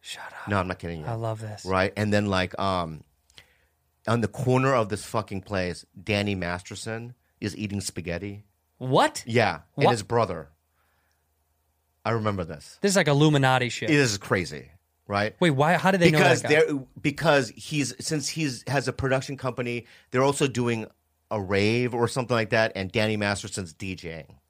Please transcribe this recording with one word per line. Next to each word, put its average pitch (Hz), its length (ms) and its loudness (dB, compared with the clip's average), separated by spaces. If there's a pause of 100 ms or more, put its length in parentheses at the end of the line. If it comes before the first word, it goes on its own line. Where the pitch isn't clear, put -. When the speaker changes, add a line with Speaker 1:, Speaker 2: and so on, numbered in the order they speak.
Speaker 1:
Shut - 260 -16
up. - 220 -14
Speaker 2:
No, 101 100 2
I'm 92 80 0
not 92 140 -6
kidding 85 200 -8
you. 76 60 -10
Speaker 1:
I 117 80 -4
love 113 260 -6
this. 107 240 -12
Speaker 2:
Right? 92 320 2
And 107 160 0
then, 104 140 2
like, 92 320 0
um, 85 460 -4 (1040)
on 117 120 2
the 110 80 -2
corner 131 460 2
of 110 140 2
this 101 160 -6
fucking 101 380 -6
place, 90 440 -4 (160)
Danny 101 320 0
Masterson 104 800 -8 (260)
is 104 160 -6
eating 101 240 -6
spaghetti. 92 640 -8 (340)
Speaker 1:
What? 165 500 0
Speaker 2:
Yeah. 107 320 2 (160)
And 139 80 0
Speaker 1:
What? - 80 6
Speaker 2:
his 107 100 -2
brother. 92 460 -2 (1600)
I 107 60 0
remember 107 340 0
this. 78 360 -16
Speaker 1:
This 202 120 2
is 180 40 4
like 180 100 4
Illuminati 139 600 6
shit. - 200 -6
Speaker 2:
This 143 220 4
is 101 80 -2
crazy, 76 540 -2 (340)
right? 104 320 -2
Speaker 1:
Wait, 175 140 4
why? 147 240 4
How 175 160 2
did 196 80 2
they 165 100 8
Speaker 2:
Because 165 320 4
Speaker 1:
know 123 60 -4
that 156 180 4
guy? 156 60 -2
Speaker 2:
they're, 139 80 -4 (200)
because 143 540 2
he's, 135 400 -4 (100)
since 151 240 -4
he's 143 380 -6
has 139 220 -2
a 127 40 -4
production 135 440 -2
company, 123 500 -6 (240)
they're 127 140 2
also 139 240 2
doing 117 380 -2 (440)
a 107 100 -2
rave 107 540 2
or 117 140 2
something 123 260 -2
like 110 160 0
that, 113 240 2
and 95 160 -6
Danny 107 260 0
Masterson's 101 560 -4
D 95 220 -8
J 82 240 -12 (100)
ing. - 80 -20 (140)